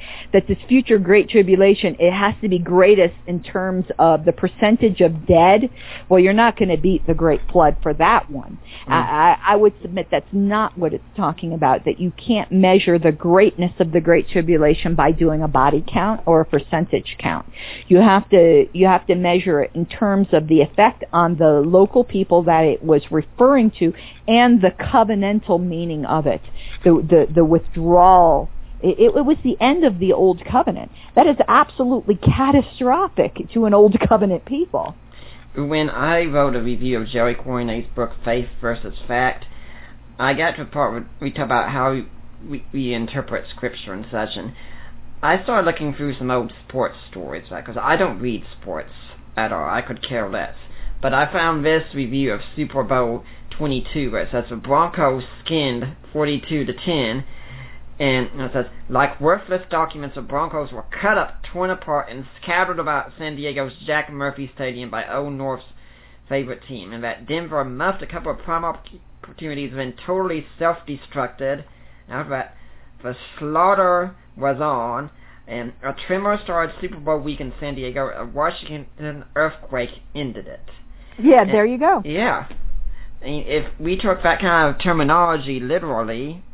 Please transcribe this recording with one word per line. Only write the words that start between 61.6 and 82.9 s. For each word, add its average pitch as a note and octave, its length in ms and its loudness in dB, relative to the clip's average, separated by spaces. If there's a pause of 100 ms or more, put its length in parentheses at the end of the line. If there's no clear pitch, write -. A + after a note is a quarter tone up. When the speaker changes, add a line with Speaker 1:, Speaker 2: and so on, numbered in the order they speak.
Speaker 2:
apart, D#3 400 -4
and C3 160 -14 (160)
scattered F3+ 380 -2
about D3 380 -4
San D3+ 180 -10
Diego's C#3 380 -8 (120)
Jack D3+ 260 -4
Murphy C#3 440 -8
Stadium B2 340 -10
by A2+ 180 -8
Old C#3+ 260 -8
North's C3+ 320 -8 (640)
favorite C3+ 400 -6
team, G#2+ 260 -14
and A#2 100 -14
that A#2 240 -10
Denver D#3 360 -6
muffed C#3+ 380 -6
a C#3+ 60 -12
couple D#3 240 -10
of B2+ 80 -10
prime E3 260 -6
opportunities, - 1080 -12
then B2+ 180 -8 (100)
totally F3+ 440 -4 (100)
self-destructed. C#3+ 1080 -6 (460)
After D3 220 -10
that, C3 240 -10 (480)
the B2 120 -10 (220)
slaughter F3+ 800 2 (200)
was C3+ 240 -2
on, C3 520 -4 (360)
and A#2 260 -10 (100)
a C#3 100 -6
tremor G3+ 500 -4
started E3 380 -4
Super F3+ 180 -10
Bowl D3+ 200 -2
week C#3 200 -8
in C3 200 -10
San C#3+ 160 -8
Diego. B2+ 340 -6
A A2 160 -12
Washington D3+ 1000 -8 (100)
earthquake C#3 640 -6 (140)
ended B2 320 -10
it." - 220 -14 (500)
Speaker 1:
Yeah, B3 220 8
Speaker 2:
And F#3+ 100 2
Speaker 1:
there G#3+ 140 4
you B3 140 -2
go. D#4 260 2
Speaker 2:
Yeah. D#3 400 -4 (760)